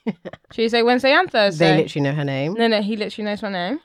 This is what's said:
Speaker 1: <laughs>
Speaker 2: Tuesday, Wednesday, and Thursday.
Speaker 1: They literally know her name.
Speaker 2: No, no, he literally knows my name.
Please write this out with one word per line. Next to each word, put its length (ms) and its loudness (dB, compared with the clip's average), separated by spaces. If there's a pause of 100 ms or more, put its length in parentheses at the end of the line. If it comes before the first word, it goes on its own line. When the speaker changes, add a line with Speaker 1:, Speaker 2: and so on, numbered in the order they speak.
Speaker 1:
<laughs> 460 -10
Speaker 2:
Tuesday, 300 0
Wednesday, 280 4
and 180 2
Thursday. 420 2
Speaker 1:
They 120 4
literally 260 -4
know 60 -2
her 80 -2
name. 300 -2
Speaker 2:
No, 140 2
no, 140 2
he 140 -4
literally 340 -6
knows 120 -6
my 80 -6
name. 360 -4